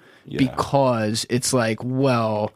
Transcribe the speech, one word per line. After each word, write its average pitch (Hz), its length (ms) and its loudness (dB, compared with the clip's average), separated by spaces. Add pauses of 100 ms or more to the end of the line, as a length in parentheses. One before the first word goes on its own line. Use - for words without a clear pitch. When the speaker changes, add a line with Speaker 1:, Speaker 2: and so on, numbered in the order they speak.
(260)
Speaker 1:
Yeah. - 120 -8
Speaker 2:
because 123 920 0
it's 113 220 0
like, 110 300 0
well, 120 720 0